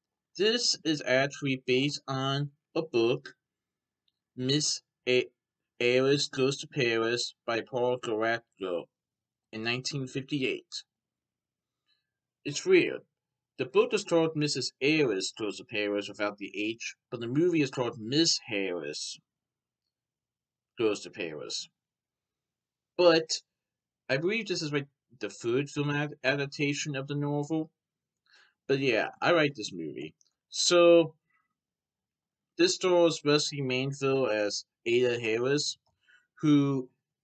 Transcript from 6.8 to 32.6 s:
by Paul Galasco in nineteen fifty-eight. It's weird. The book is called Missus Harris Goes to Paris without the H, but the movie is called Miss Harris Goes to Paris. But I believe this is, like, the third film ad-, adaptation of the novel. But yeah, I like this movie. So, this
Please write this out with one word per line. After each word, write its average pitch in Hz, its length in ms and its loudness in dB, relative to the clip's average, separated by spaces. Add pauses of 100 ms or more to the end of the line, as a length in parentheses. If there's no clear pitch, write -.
by 117 140 -2
Paul 123 380 -2
Galasco 107 880 -4 (640)
in 110 100 -8
nineteen 127 460 -4
fifty-eight. 131 760 -6 (1600)
It's 143 220 -8
weird. 127 360 4 (560)
The 196 80 -4
book 233 260 2
is 202 120 -2
called 160 320 2
Missus 143 440 -2
Harris 131 580 0
Goes 101 200 -6
to - 60 -16
Paris 104 440 -4
without 104 300 -6
the 101 180 -12
H, 110 380 -6 (160)
but 120 100 -10
the 117 60 -8
movie 160 340 2
is 135 100 0
called 120 300 -6
Miss 143 460 0
Harris 87 720 -6 (1600)
Goes 107 220 0
to 87 100 -14
Paris. 78 580 -10 (1300)
But 165 340 6 (800)
I 135 80 0
believe 196 320 -2
this 170 140 -4
is, 147 100 -4
like, 143 140 -2 (320)
the 104 100 -6
third 127 400 -2
film 147 220 -2
ad-, 147 240 -4 (100)
adaptation 143 720 -2
of 135 100 -6
the 147 80 -6
novel. 147 560 -4 (960)
But 127 120 0
yeah, 113 300 2 (120)
I 147 120 2
like 151 220 2
this 104 200 -10
movie. 78 400 -10 (340)
So, 170 640 6 (1400)
this 180 200 2